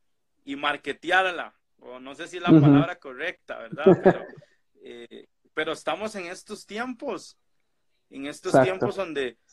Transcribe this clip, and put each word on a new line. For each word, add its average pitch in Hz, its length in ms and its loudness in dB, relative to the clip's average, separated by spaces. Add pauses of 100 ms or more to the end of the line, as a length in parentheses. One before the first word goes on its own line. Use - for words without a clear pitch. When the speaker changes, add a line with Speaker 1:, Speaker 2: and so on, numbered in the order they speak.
(440)
Speaker 1:
y 139 120 -10
marketearla, 147 1000 -2 (260)
o 123 200 -18
no 131 160 -16
sé 170 120 -14
si - 100 -16
es - 60 -12
la - 80 4
Speaker 2:
Ujú. 160 100 10
Speaker 1:
palabra 147 360 6
correcta, 135 600 -12
¿verdad? 156 380 4
Speaker 2:
<laughs> - 40 -10
Speaker 1:
Pero, - 260 2 (560)
eh, 120 440 -18 (260)
pero 156 200 -4
estamos 190 420 -6
en 185 100 -10
estos 185 400 -14
tiempos, 226 720 -10 (720)
en 135 160 -14
estos 151 280 -8
Speaker 2:
Exacto. 131 120 6
Speaker 1:
tiempos 185 300 -2
donde, 147 420 -6 (160)